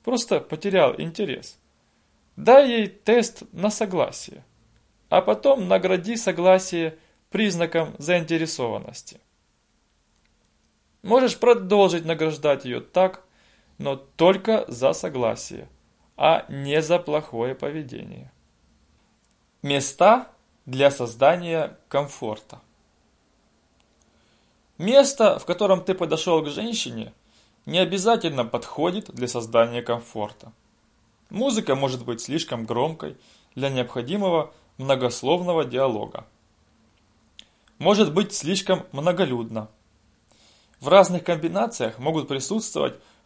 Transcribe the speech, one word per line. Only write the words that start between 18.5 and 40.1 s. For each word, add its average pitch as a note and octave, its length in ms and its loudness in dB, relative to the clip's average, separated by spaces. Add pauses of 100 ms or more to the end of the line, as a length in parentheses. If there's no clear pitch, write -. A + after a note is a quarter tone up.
Места D#3 680 4 (360)
для C3 240 4
создания D3+ 880 0 (100)
комфорта. C3 720 -6 (2250)
Место, A3+ 640 4
в - 80 -14
котором F#3 360 2
ты F#3 120 -2
подошёл D#3+ 480 0
к D3 80 -8
женщине, D3 640 -8 (500)
не D3+ 140 -2
обязательно F3+ 640 0
подходит E3 680 -4
для B2 160 -6
создания A#2 540 0
комфорта. A#2 720 -8 (800)
Музыка G#3+ 460 -2
может C3 280 -4
быть A#2 160 -8
слишком B2 460 -6
громкой D3+ 500 -6 (380)
для C3+ 160 -4
необходимого D3 840 -4 (240)
многословного C#3 880 0
диалога. B2 640 -4 (1500)
Может F#3+ 340 4
быть G3+ 220 -2
слишком F#3 580 -2
многолюдно. B2+ 800 -4 (1120)